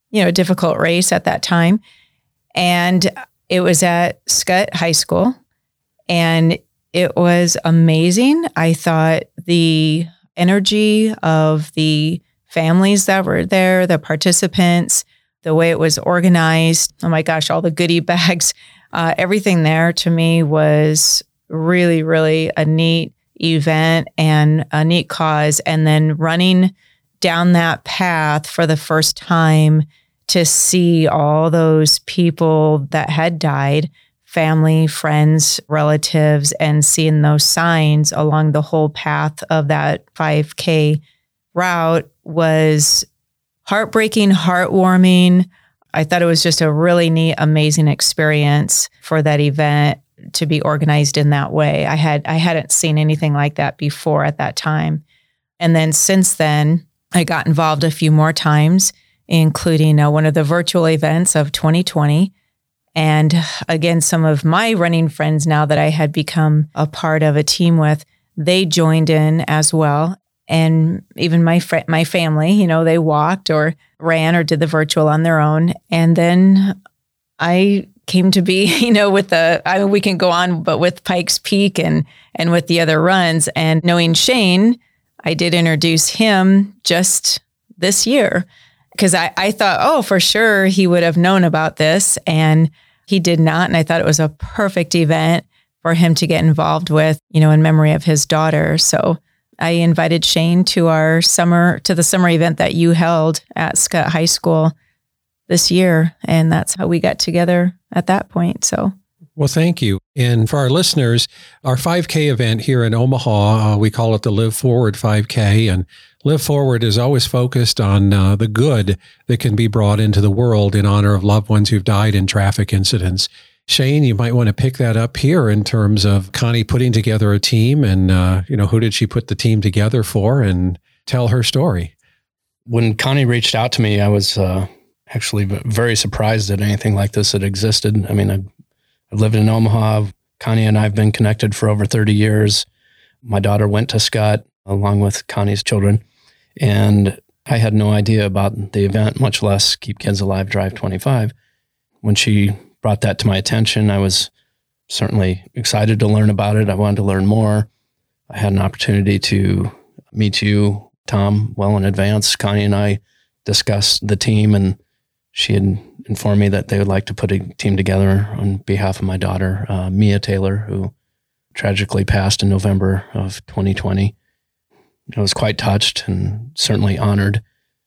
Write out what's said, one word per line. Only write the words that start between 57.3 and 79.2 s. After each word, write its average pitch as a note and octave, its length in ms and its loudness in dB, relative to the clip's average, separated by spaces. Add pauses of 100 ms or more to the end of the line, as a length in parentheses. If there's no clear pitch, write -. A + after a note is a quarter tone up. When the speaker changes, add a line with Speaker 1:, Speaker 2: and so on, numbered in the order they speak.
Speaker 1:
involved D#3 380 0
a E3 60 0
few D#3 200 0
more D#3 220 2
times, D#3 600 0 (360)
including, D#3 720 2
uh, D3 100 2
one D#3 160 0
of D3+ 80 0
the D#3 100 0
virtual E3+ 440 0
events D#3+ 480 0
of D3+ 160 -2
twenty E3 300 0
twenty. D#3+ 500 0 (640)
And D#3 400 2 (340)
again, E3 320 0
some E3 240 0
of D#3 200 0
my G3+ 300 0
running E3+ 340 0
friends D#3 380 -2
now D3+ 180 2
that D3+ 140 0
I D3+ 120 2
had D3+ 220 -2
become D3+ 640 0
a D#3 120 -2
part D#3 360 -2
of D3+ 140 2
a D3+ 60 0
team E3+ 360 0
with, D3+ 260 0 (320)
they F3+ 300 0
joined D#3+ 420 0
in D#3 400 2
as D#3 240 0
well. D#3 460 0 (300)
And D#3+ 540 0 (140)
even E3+ 280 2
my E3+ 160 2
fri-, E3 280 -4
my E3 160 0
family, D#3+ 480 0
you G#3 140 2
know, E3 180 0
they E3 140 2
walked D#3 500 -2
or D#3+ 260 0 (240)
ran D#3+ 380 0
or E3+ 60 2
did D#3 180 0
the E3 60 0
virtual D#3 420 0
on D#3 140 0
their E3 180 2
own. D#3 320 0 (180)
And E3 260 2
then F#3+ 640 4 (560)
I F#3+ 500 0 (180)
came F#3 260 2
to G3 100 2
be, F#3 220 0
<laughs> E3+ 140 0
you A#3+ 140 2
know, G#3 160 2
with F#3+ 200 0